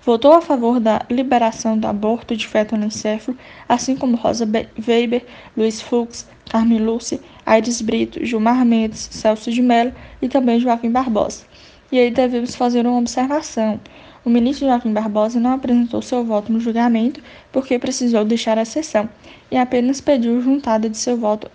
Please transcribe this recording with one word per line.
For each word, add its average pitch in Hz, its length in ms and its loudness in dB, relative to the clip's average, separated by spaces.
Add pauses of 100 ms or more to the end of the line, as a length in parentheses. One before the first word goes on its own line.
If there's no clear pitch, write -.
votou 233 260 6
a 330 100 10
favor 247 380 0
da 220 300 0
liberação 233 680 0
do 220 80 -2
aborto 220 520 -2
de 220 100 -8
feto 214 280 -2
anencefalo, 214 600 -4 (300)
assim - 300 0
como 254 180 0
Rosa 233 300 -2
Be-, 214 240 -2 (180)
Weber, 240 380 0 (320)
Luiz 220 240 -2
Fux, - 480 -4 (200)
Carmen 226 300 2
Lúcia, 226 400 -4 (260)
Aires 226 360 2
Brito, 226 440 -4
Gilmar 233 400 0
Mendes, 226 460 0
Celso 220 400 -2
de 240 100 0
Mello 240 320 2 (280)
e 254 80 -4
também 240 320 2
Joaquim 233 300 0
Barbosa. 247 520 -2 (480)
E 254 80 2
aí 240 100 4
devemos 247 460 -2
fazer 240 320 0
uma 247 120 2
observação. 240 840 -2 (420)
O 247 60 -2
ministro 240 360 2
Joaquim 247 280 2
Barbosa 214 480 0
não 254 140 2
apresentou 240 460 0
seu 247 220 -2
voto 220 300 -2
no 220 60 2
julgamento 233 600 0 (300)
porque 262 280 0
precisou 240 440 0
deixar 220 340 0
a 226 60 0
sessão 226 460 -4 (420)
e 254 60 0
apenas 254 420 0
pediu 240 420 2
juntada 247 460 0
de 220 100 -6
seu 247 200 -2
voto 214 380 -2